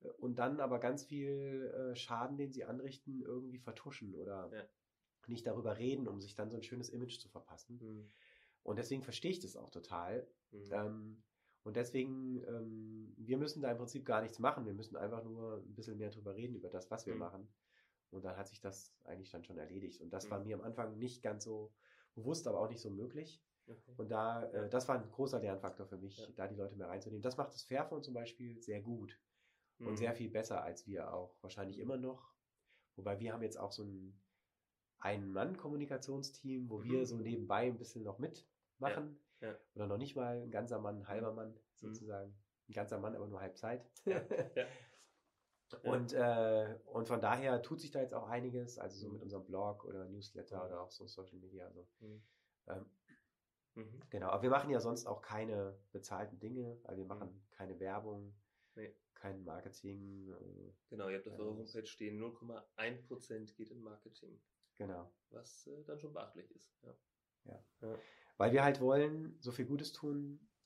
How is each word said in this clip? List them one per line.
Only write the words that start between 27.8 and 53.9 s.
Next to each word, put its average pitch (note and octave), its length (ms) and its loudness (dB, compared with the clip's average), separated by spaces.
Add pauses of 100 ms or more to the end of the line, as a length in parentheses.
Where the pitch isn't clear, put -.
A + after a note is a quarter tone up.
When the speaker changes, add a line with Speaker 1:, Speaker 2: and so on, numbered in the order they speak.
Speaker 1:
zum C3 120 -6
Beispiel A#2 460 -6
sehr G#2 220 -2
gut A2+ 360 -4 (600)
und A#2 140 -2
Speaker 2:
Mhm. G#2+ 40 2
Speaker 1:
sehr A#2 180 4
viel A2+ 160 -2
besser, G#2+ 340 2
als - 220 -6
wir E2+ 280 -2
auch F2+ 280 -4
wahrscheinlich F#2+ 360 -4
Speaker 2:
Mhm. F#2+ 60 -2
Speaker 1:
immer C3 120 2
noch. C3 380 -4 (640)
Wobei G2+ 240 0
wir A2+ 120 0
haben A2+ 100 -2
jetzt G#2+ 160 0
auch G2+ 140 -2
so G#2+ 120 -6
ein F#2+ 360 -8 (800)
Ein-Mann-Kommunikationsteam, C3+ 1700 0
wo G#2+ 140 -2
wir B2+ 160 6
Speaker 2:
Mhm. B2+ 60 6
Speaker 1:
so A#2 120 0
nebenbei A2 480 4
ein A#2+ 120 2
bisschen A2+ 260 -8
noch G2+ 140 -4
mitmachen. D3 1000 -4 (220)
Speaker 2:
Ja, A2+ 80 -4
ja. G#2 100 -6 (160)
Speaker 1:
Oder G#2 120 0
noch G2+ 120 2
nicht C#3 180 -2
mal A#2+ 260 2
ein A#2 80 -6
ganzer A2 280 0
Mann, G#2 200 -2
ein G2+ 100 -8
halber A2 220 2
Speaker 2:
Mhm. A2 60 -2
Speaker 1:
Mann A2 160 -4
Speaker 2:
Mhm. G#2+ 60 -16 (160)
Speaker 1:
sozusagen. G#2 600 -6 (340)
Ein A2+ 40 -10
ganzer G#2 280 0
Mann, G#2+ 160 0
aber G2+ 100 -4
nur G2 140 -6
halb F#2+ 160 -6
Zeit. A#2+ 280 -2 (200)
Speaker 2:
Ja, F#3 180 4 (320)
ja. B2+ 160 4
Speaker 1:
<laughs> - 60 -12 (1080)
Und, B2 280 4
äh, A2+ 720 8
und A2+ 240 0
von A#2 140 4
daher B2 400 6
tut D#3+ 180 -2
sich D3 100 -8
da C#3 120 2
jetzt B2+ 100 0
auch A2+ 160 -2
einiges, B2 500 -2
also F#2+ 200 -6
so G2+ 80 -8
Speaker 2:
Mhm. G2+ 80 -6
Speaker 1:
mit G2+ 80 -8
unserem G2 240 -6
Blog G2+ 400 0
oder F#2+ 200 -6
Newsletter G2 520 -8
Speaker 2:
Mhm. F#2 80 -4
Speaker 1:
oder F2 160 -4
auch F2 80 -10
so - 160 -12
Social F#2+ 320 -12
Media, F#2 280 -12
also, F2+ 220 -16 (120)
Speaker 2:
Mhm. A2 220 -14 (460)
Speaker 1:
ähm, F#2+ 180 -4 (880)
Speaker 2:
Mhm. A2 260 -8 (100)